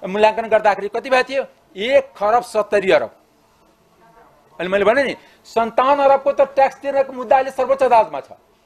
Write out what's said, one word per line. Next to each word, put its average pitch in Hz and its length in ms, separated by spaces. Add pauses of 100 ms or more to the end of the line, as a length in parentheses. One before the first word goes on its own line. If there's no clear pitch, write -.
मूल्याङ्कन 214 400
गर्दाखेरि 208 420
कति 233 220
भएको 254 180
थियो? 269 160 (320)
एक 262 400
खरब 220 260
सत्तरी 208 480
अरब। 135 200 (1500)
अनि 175 80
मैले 196 160
भने 247 200
नि, 190 120 (280)
सन्ताउन्न 254 580
अरबको 277 300
त 277 80
ट्याक्स 269 360
तिर्नको 277 360
मुद्दा 254 240
अहिले 262 140
सर्वोच्च 262 320
अदालतमा 220 380
छ, - 120 (340)